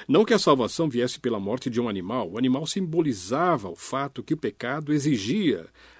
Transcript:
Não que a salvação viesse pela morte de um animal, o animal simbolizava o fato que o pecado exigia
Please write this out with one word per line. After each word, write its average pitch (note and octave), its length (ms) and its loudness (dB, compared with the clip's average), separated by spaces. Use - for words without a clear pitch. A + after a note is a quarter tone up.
Não D3+ 180 6
que - 100 2
a G3+ 40 4
salvação C#3+ 500 2
viesse A#2+ 300 0
pela A#2 220 -2
morte G#2+ 280 -4
de A#2 120 -2
um A#2+ 80 0
animal, G2+ 420 -4
o G2 80 -8
animal C3 280 2
simbolizava D3+ 1000 0
o E2 80 -8
fato C3+ 460 -6
que D#3 120 0
o - 20 -12
pecado C#3 560 -4
exigia C3 720 0